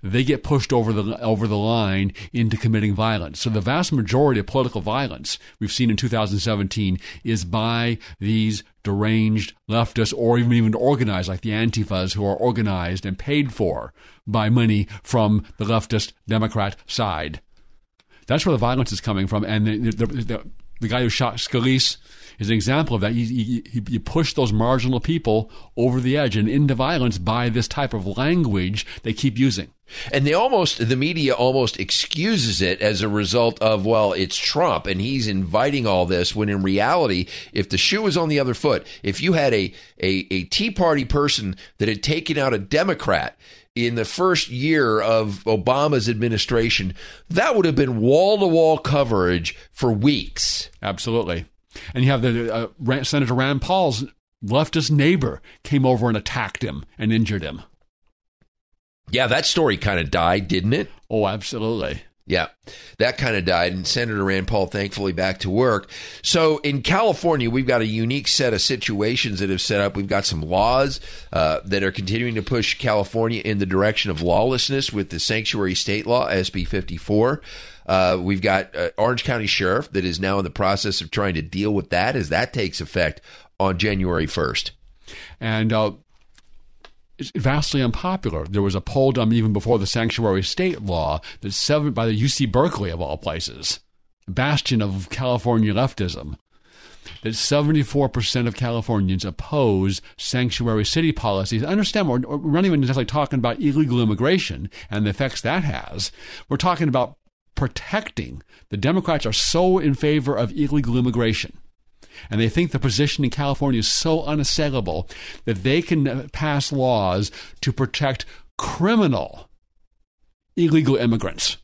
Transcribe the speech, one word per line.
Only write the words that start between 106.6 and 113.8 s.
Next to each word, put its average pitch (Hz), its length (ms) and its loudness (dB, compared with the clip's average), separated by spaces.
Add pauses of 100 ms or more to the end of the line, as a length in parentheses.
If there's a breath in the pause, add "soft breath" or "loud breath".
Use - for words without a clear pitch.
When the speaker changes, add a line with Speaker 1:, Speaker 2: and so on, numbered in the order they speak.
Speaker 1:
about 131 300 0 (360)
protecting. 95 880 -4 (280 soft breath)
The 101 80 -4
Democrats 156 500 0
are 101 60 0
so 185 440 2
in 151 160 2
favor 143 420 0
of 110 220 0
illegal 139 400 0
immigration, 117 600 0 (720 loud breath)
and 104 120 0
they 113 80 2
think 170 220 0
the - 80 -2
position 139 440 0
in 127 60 2
California 139 500 0
is 104 120 0